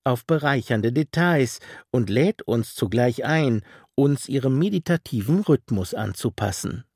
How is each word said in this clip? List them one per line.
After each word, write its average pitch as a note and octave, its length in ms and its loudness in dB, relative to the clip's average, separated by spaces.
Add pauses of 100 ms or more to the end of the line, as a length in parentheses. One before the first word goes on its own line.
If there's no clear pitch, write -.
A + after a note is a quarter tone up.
auf B2 240 -2
bereichernde B2+ 680 0
Details D#3 680 2 (320)
und A2+ 180 2
lädt D3 320 2
uns A2+ 320 -2
zugleich A#2+ 500 0
ein, C3+ 380 0 (320)
uns C#3 340 2
ihrem C3 300 0
meditativen E3+ 840 0
Rhythmus A#2 540 0
anzupassen. - 880 -4 (120)